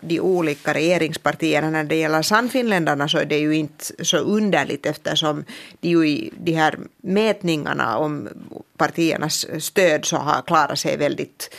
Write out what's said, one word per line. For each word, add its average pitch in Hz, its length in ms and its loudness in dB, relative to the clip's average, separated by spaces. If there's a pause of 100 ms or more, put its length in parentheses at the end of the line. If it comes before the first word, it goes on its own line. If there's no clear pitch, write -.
de 165 200 -2
olika 165 540 0
regeringspartierna. 156 960 0
När 156 140 -2
det 151 120 0
gäller 156 260 2
Sannfinländarna 202 880 0
så 165 100 2
är 147 60 2
det 147 140 0
ju 151 160 2
inte - 500 -6
så 175 120 2
underligt 170 720 0
eftersom 151 580 -2 (360)
de 170 80 -2
ju 165 200 4
i - 300 -2
de 170 140 -2
här 156 260 2 (220)
mätningarna 160 960 0
om 147 300 -2 (480)
partiernas 156 680 0 (120)
stöd 156 460 2
så - 120 -2
har 135 260 0
klarat 156 360 2
sig 143 180 -2
väldigt 143 640 -4